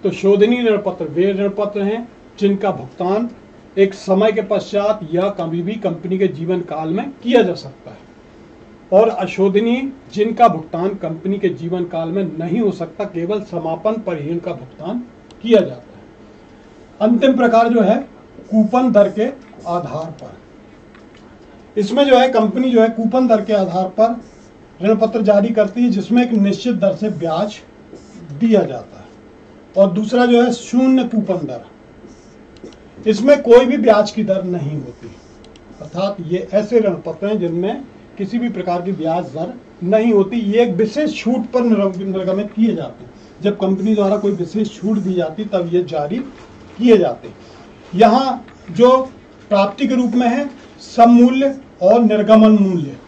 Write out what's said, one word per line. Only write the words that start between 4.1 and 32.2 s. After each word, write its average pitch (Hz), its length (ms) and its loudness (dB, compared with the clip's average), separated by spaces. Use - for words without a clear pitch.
के 214 100 -2
पश्चात 208 580 -2
या 180 180 0
कभी 170 320 -6
भी 208 140 -6
कंपनी 185 420 -6
के 190 100 0
जीवन 165 320 -4
काल 160 280 -8
में 240 220 -4
किया 240 200 2
जा 180 120 -2
सकता - 360 -18
है, - 160 -20
और 220 160 6
अशोधनीय 208 840 -2
जिनका 220 340 2
भुगतान 170 460 -6
कंपनी 180 440 -6
के 190 100 -2
जीवन 170 360 -4
काल 165 240 -6
में 170 300 -6
नहीं 175 220 -4
हो 208 100 0
सकता, 170 340 -10
केवल 190 380 -6
समापन 165 600 -6
पर 170 180 -6
ही 143 80 -8
इनका 170 240 -6
भुगतान 165 460 -12
किया 220 180 4
जाता - 360 -10
है। - 60 -20
अंतिम 240 360 2
प्रकार 233 320 4
जो 226 120 2
है 208 160 2
कूपन 240 420 2
दर 196 160 6
के 214 180 -2
आधार 160 440 -8
पर, 98 140 -18
इसमें 247 280 2
जो 254 140 6
है 262 100 4
कंपनी 226 420 0
जो 226 120 4
है 226 60 4
कूपन 226 380 0
दर 214 180 2
के 220 80 -4
आधार 190 360 -2
पर 233 200 2
ऋण 208 160 2
पत्र 220 260 -2
जारी 202 280 4
करती 214 320 0
है 240 80 2
जिसमें 208 320 0
एक 240 100 -2
निश्चित 202 420 0
दर 190 180 0
से 208 180 -4
ब्याज 165 500 -6
दिया 220 220 4
जाता - 360 -10
है, - 80 -20
और 196 160 4
दूसरा 226 340 0
जो 240 160 4
है 240 100 2
शून्य 262 520 0
कूपन 190 420 -4
दर, 120 180 -12